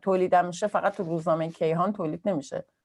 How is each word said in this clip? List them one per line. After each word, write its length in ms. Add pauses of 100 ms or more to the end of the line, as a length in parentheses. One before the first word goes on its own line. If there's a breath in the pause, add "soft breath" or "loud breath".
تولید 320
هم 120
می‌شه، 220
فقط 280
تو 80
روزنامه 460
کیهان 440
تولید 320
نمیشه. 400 (200)